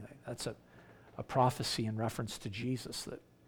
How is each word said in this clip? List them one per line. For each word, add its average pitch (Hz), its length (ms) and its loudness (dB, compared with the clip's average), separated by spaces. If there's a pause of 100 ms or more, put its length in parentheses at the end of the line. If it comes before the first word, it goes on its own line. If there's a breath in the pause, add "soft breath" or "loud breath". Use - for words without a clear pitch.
(280)
that's - 200 -4
a, - 80 -2 (600 loud breath)
a - 60 -6
prophecy 127 600 4
in 110 100 0
reference 113 440 0
to 110 100 -4
Jesus 120 540 -2
that - 180 -8 (260)